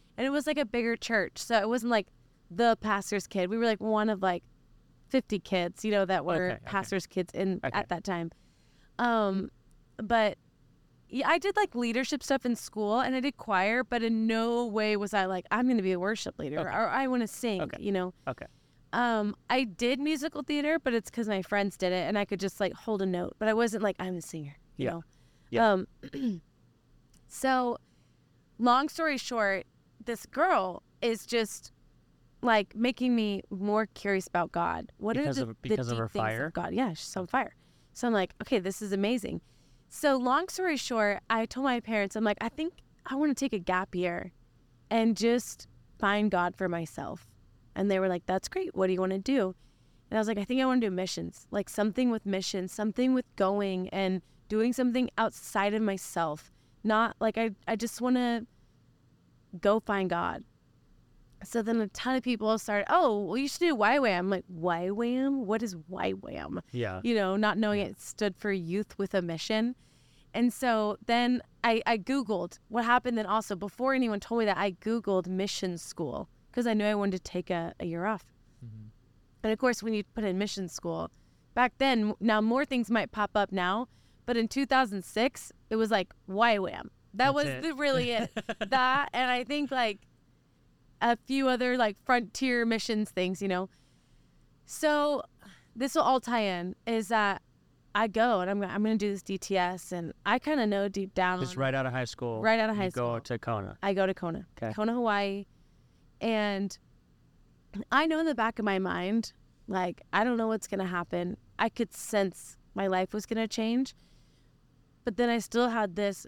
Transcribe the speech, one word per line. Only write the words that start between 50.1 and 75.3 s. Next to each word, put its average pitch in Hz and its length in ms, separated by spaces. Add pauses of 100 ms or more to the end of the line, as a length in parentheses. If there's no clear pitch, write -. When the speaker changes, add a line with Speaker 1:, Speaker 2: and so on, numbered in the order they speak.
Speaker 1:
I 220 40
was 208 80
like, 226 80
"I 202 80
think 262 160
I 262 40
wanna 254 160
do 214 100
missions, 180 600
like, 202 160
something 220 420
with 226 160
missions, 190 460
something 247 420
with 254 120 (100)
going 190 540
and 190 320 (260)
doing 220 240
something 247 460
outside 208 560
of 220 80
myself. 180 720 (320)
Not, 220 340
like, 220 180
I, 226 140 (160)
I 214 80
just 226 240
wanna 240 460 (1120)
go 208 220
find 196 280
God." 170 360 (960)
So 226 200
then 233 180
a 214 80
ton 254 300
of 247 60
people 220 360
started, 208 300
"Oh, 254 340
well, 185 140
you 277 100
should - 140
do 339 120
Y 220 240
wam." 196 280
I'm 190 40
like, 196 200
"Y 175 420
wam? 254 540
What 220 180
is 208 100 (140)
Y 185 240
wam?" 175 480 (140)
Speaker 2:
Yeah. 107 280
Speaker 1:
You 233 140
know, 196 220
not 208 200
knowing 208 220
Speaker 2:
Yeah. 196 60
Speaker 1:
it - 160
stood - 340
for 208 160
Youth 190 460
with 196 160
a 196 80
Mission. 220 560 (560)
And 233 180
so 220 540
then 240 360 (220)
I, 226 220
I 233 120
Googled 202 720
what 233 160
happened 240 340
then 214 80
also. 208 300
Before 208 380
anyone 233 260
told 233 200
me 226 60
that, 196 120
I 196 160
Googled 208 540
mission 185 500